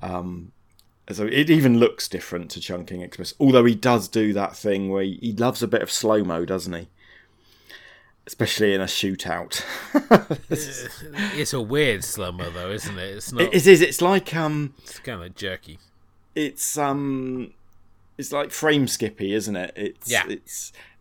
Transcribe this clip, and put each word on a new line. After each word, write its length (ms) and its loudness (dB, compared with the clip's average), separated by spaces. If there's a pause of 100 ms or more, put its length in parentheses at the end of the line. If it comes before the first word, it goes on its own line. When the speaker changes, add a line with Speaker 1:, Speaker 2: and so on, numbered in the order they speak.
Speaker 1:
Um, 500 -8 (580)
so 160 -4
it 240 2
even 300 6
looks 300 2
different 420 -10
to 80 -12
Chungking 420 -8
Express, 380 -12
although 240 8
he 100 6
does 360 2
do 240 0
that 240 -4
thing 320 -2
where 140 -2
he, 180 -6
he 100 -4
loves 320 -2
a 40 0
bit 140 0
of 80 -4
slow-mo, 540 0
doesn't 300 -4
he? 160 -12 (1400)
Especially 460 0
in 80 0
a 40 -2
shootout. 800 -4 (300)
<laughs> 440 4 (120)
Speaker 2:
It's, 520 -8 (320)
it's 200 -4
a 80 -2
weird 420 0
slow-mo, 480 -8
though, 200 -8
isn't 280 -8
it? 180 -10
It's 140 -12
not 100 0
Speaker 1:
It, 120 0
it 140 2
is. 140 12
It's 200 2
like, 340 2
um, 380 -2 (100)
Speaker 2:
it's 160 -18
kinda, 240 -10
like, 120 -16
jerky. 440 -10 (560)
Speaker 1:
it's, 420 -6
um, 760 -4 (640)
it's 160 -10
like 180 -4
frame 380 2
skippy, 440 -4
isn't 220 -2
it? 220 -6
It's, 340 -8
Speaker 2:
Yeah. 160 2
Speaker 1:
it's, 460 -12 (280)